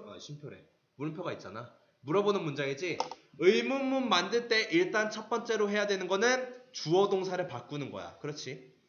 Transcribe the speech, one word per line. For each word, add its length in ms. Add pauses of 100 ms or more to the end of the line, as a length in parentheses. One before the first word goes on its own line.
아, 100
심표래. 460 (320)
물음표가 360
있잖아. 420 (280)
물어보는 420
문장이지? 540 (400)
의문문 680
만들 400
때 220
일단 400
첫 180
번째로 420
해야 160
되는 200
거는 560 (100)
주어 360
동사를 400
바꾸는 420
거야. 280
그렇지? 540 (160)